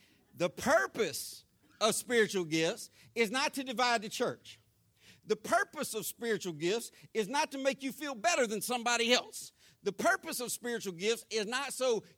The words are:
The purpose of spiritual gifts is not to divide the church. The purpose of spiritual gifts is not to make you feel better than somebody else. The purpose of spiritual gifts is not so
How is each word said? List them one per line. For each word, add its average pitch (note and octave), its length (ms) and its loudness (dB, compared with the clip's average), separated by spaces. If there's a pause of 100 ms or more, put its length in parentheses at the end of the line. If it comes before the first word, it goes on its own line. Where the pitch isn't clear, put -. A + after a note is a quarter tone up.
(360)
The E3+ 120 0
purpose B3+ 920 0 (380)
of G#3+ 160 4
spiritual G3+ 480 2
gifts D#3+ 460 0 (260)
is A3 160 2
not C#4 220 0
to C#4 100 -4
divide A#3+ 380 2
the A3 60 -8
church. - 520 -4 (680)
The G#3+ 80 2
purpose C#4+ 600 0
of G#3+ 120 -4
spiritual G#3 460 -2
gifts F3 400 -2 (200)
is A3 140 0
not C#4+ 240 0
to C#4 80 -8
make C4+ 240 0
you C4+ 80 -2
feel C#4+ 240 -6
better C#4 320 2
than G#3 140 -2
somebody A#3 520 2
else. - 380 0 (320)
The G3 100 -2
purpose D#4+ 460 0
of A#3+ 140 -4
spiritual A3+ 400 -4
gifts G#3 360 0
is G#3+ 180 -2
not B3+ 260 -4
so B3 320 0 (140)